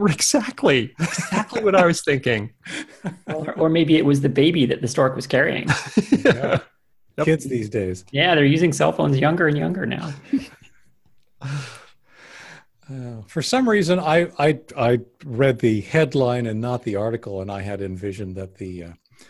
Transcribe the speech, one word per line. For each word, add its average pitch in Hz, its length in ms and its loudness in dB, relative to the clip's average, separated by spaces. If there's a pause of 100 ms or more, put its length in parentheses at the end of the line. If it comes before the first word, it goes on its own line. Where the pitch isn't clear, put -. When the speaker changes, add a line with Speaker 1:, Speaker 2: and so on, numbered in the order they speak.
Speaker 1:
exactly. 196 1000 2
Exactly 214 640 -4
what 196 100 4
I 180 120 6
was 170 160 0
thinking. 123 540 -2
<laughs> - 60 -20 (680)
Speaker 2:
Or, 156 300 -6
or 160 100 2
maybe 160 280 4
it 156 100 2
was 143 160 4
the 143 60 2
baby 147 380 4
that - 140 -2
the 117 80 -2
stork 131 280 2
was 123 100 -8
carrying. - 400 0 (220)
Speaker 1:
<laughs> - 240 0 (120)
Yeah. 269 100 6
Speaker 3:
Yeah. 135 240 -2 (600)
Speaker 1:
Yep. 151 80 -2
Speaker 3:
Kids 156 180 2
these 120 260 -4
days. 95 420 -4
Speaker 2:
Yeah, 165 220 2
they're 147 100 4
using 160 280 4
cell 151 200 2
phones 147 260 0
younger 160 300 2
and 147 80 0
younger 170 300 -4
now. 160 260 -6 (200)
<laughs> - 1200 -12 (1400)
Speaker 3:
Uh, 123 360 -12
for - 140 -6
some 254 260 2
reason, 185 320 4
I, 165 300 2 (100)
I, 147 220 2 (160)
I 120 240 2 (240)
read 127 340 0
the 110 220 2
headline 127 640 0
and 110 140 -4
not 123 220 -4
the 104 140 -6
article, 107 440 -6
and 98 100 -8
I 98 120 -8
had 101 180 -8
envisioned 95 560 -8
that 95 200 -14
the, 90 280 -12
uh, 85 80 -18 (380)